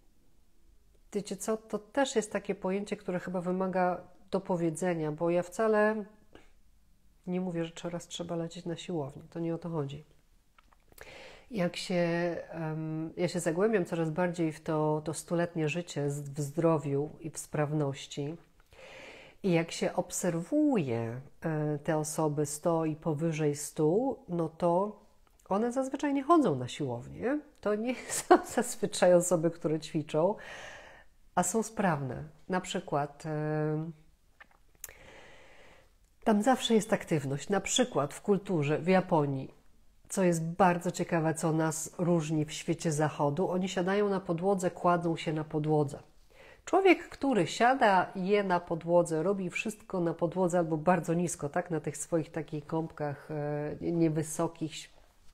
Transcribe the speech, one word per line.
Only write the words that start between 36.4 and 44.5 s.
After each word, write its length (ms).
zawsze 320
jest 200
aktywność. 560
Na 120
przykład 520
w 80
kulturze, 580
w 80
Japonii, 760
co 120
jest 200
bardzo 480
ciekawe, 420
co 180
nas 460
różni 480
w 60
świecie 400
zachodu, 580
oni 200
siadają 400
na 100
podłodze, 520